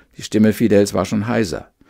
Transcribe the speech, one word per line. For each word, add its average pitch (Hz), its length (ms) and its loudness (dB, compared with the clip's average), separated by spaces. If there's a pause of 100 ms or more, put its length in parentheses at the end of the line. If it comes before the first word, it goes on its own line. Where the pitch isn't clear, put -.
(160)
Die - 60 -18
Stimme 107 300 2
Fidels 104 400 2
war 95 120 -2
schon 110 240 -4
heiser. 110 400 -4 (220)